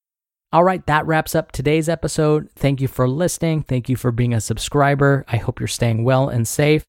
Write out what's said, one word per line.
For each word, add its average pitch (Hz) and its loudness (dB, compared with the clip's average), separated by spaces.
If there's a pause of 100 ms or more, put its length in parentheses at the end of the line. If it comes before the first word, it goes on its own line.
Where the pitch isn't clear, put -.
(520)
All 160 4
right, 185 0
that 151 2
wraps 156 0
up 160 -2
today's 151 0
episode. 151 0
Thank 139 0
you 135 0
for 127 0
listening. 160 -2
Thank 127 -4
you 127 0
for 123 -2
being 120 0
a 113 0
subscriber. 139 0
I 117 -2
hope - -6
you're 120 -6
staying 117 -2
well 131 2
and 117 0
safe. 151 0